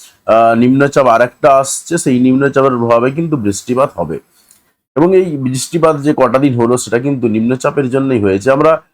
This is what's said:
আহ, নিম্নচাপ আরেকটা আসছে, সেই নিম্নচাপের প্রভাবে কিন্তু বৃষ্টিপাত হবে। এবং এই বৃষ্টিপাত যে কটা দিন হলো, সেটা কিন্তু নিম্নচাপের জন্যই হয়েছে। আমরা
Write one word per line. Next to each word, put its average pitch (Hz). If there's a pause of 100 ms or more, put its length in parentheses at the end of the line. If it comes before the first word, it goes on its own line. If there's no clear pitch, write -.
(260)
আহ, 113
নিম্নচাপ 135
আরেকটা 123
আসছে, 139
সেই 127
নিম্নচাপের 135
প্রভাবে 117
কিন্তু 156
বৃষ্টিপাত 123
হবে। 80 (760)
এবং 180
এই 180
বৃষ্টিপাত 151
যে 147
কটা 131
দিন 139
হলো, 120
সেটা 113
কিন্তু 131
নিম্নচাপের 127
জন্যই 135
হয়েছে। 101
আমরা 151 (120)